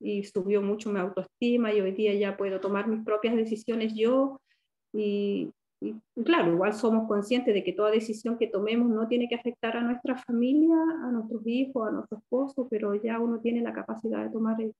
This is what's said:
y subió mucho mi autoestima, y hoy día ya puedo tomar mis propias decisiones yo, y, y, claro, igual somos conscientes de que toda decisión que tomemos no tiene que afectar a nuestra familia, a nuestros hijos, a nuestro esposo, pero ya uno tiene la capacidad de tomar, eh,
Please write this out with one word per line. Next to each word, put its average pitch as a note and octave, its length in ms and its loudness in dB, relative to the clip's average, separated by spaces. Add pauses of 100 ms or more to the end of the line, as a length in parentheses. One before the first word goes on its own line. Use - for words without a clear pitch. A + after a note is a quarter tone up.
y G3+ 240 -2
subió G3+ 360 0
mucho G#3 300 -2
mi G3+ 80 -2
autoestima, G#3+ 720 0
y G#3 80 2
hoy F#3+ 120 0
día G#3 220 2
ya G3+ 220 0
puedo F#3+ 240 -2
tomar G3+ 280 -2
mis A3 160 0
propias A3 320 0
decisiones A3 580 -2
yo, C4 460 2 (520)
y, G3+ 580 0 (300)
y, A3 140 -6 (300)
claro, A#3+ 280 4
igual F#3+ 220 2
somos A3 340 2
conscientes G#3+ 460 2
de F#3 100 0
que F3+ 80 -2
toda G#3+ 200 2
decisión A3+ 440 -2
que A3+ 120 0
tomemos A3+ 420 2
no A3 160 2
tiene A#3+ 220 0
que A#3 80 -4
afectar A#3 400 -4
a A#3+ 60 -2
nuestra B3 360 -2
familia, C#4 580 4 (280)
a B3 60 -4
nuestros A3 360 -4
hijos, A#3+ 420 0
a G#3+ 40 -2
nuestro G#3+ 260 -6
esposo, C4 500 -2
pero G#3 280 -2
ya A3+ 220 -2
uno A#3 220 -2
tiene A#3 220 0
la A3+ 100 -4
capacidad A3 520 -4
de A3 60 -4
tomar, A3 300 -2
eh, A3 180 -4